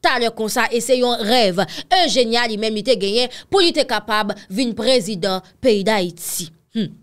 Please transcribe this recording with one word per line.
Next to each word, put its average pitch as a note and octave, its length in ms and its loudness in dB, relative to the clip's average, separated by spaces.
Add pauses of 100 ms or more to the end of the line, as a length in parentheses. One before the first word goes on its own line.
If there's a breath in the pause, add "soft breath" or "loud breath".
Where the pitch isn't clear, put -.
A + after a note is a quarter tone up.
talè B3+ 320 2
konsa, A3 320 0
e A3+ 160 0
se B3+ 160 2
yon A#3+ 240 0
rèv. G3+ 400 2 (380 loud breath)
Eugenia A#3+ 500 2
li G#3 80 -4
menm A3 160 -2
li G#3 80 -4
te A#3 160 2
genyen A3+ 320 -2 (160 loud breath)
pou F#4+ 160 4
li E4+ 80 4
te C4+ 160 0
kapab G#3+ 480 -2 (160 loud breath)
vin A3+ 240 -2
prezidan G#3 640 0 (240 soft breath)
peyi G3+ 240 2
d G#3+ 80 2
Ayiti. F3 540 -6 (260)
Hmm. G#3 160 -4 (120)